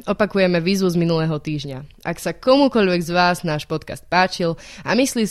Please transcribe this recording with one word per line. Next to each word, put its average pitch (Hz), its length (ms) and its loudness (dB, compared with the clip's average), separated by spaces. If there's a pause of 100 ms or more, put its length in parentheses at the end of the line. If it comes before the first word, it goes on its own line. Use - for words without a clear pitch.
opakujeme 190 560 2
výzvu 190 320 2
z 170 80 0
minulého 160 400 0
týždňa. 143 640 -10
Ak 170 160 -6
sa 165 160 -6
komukoľvek 254 640 2
z 165 160 -6
vás 175 320 2
náš 151 240 -4
podcast - 320 -8
páčil 175 560 0 (240)
a - 160 -4
myslí 262 320 0